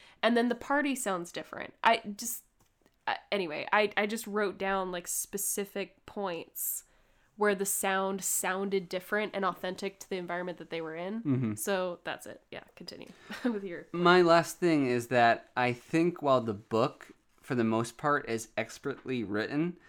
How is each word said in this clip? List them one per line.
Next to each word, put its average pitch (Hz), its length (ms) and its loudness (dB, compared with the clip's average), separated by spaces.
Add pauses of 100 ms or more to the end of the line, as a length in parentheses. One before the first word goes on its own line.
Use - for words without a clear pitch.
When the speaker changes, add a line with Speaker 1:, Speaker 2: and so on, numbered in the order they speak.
(240)
Speaker 1:
And 233 140 4
then 240 120 4
the 240 60 0
party 285 400 0
sounds 185 360 -4
different. - 420 -12 (100)
I - 180 4 (140)
just, - 280 -10 (640)
uh, - 80 -2 (160)
anyway, 170 420 -4
I, 208 240 4
I 202 80 2
just 220 220 -4
wrote 202 320 -2
down, 190 320 -2
like, 175 160 -8
specific - 1000 -6
points - 760 -8 (540)
where 208 180 4
the 190 100 -2
sound 190 580 0
sounded 190 640 0
different 208 460 -2
and 196 100 -2
authentic 190 560 -4
to - 100 -20
the 196 80 -4
environment 180 420 -6
that 160 100 -16
they 165 100 -6
were 160 160 -8
in. 196 280 -6
Speaker 2:
Mm-hmm. 127 320 0
Speaker 1:
So 185 480 -2
that's - 240 -8
it. - 120 -16 (120)
Yeah, - 80 -12 (160)
continue - 340 -16 (180)
<laughs> - 160 -12
with 214 200 -2
your 170 300 -12
Speaker 2:
My 175 280 6
last 170 380 6
thing 156 260 4
is 123 220 0
that 117 500 6
I 123 160 2
think 165 480 0
while 131 200 4
the 113 120 -2
book, 110 540 0 (340)
for - 140 -4
the 120 80 4
most 113 340 0
part, 147 320 0
is 113 260 -4
expertly 123 680 -6
written, 131 540 -2 (100)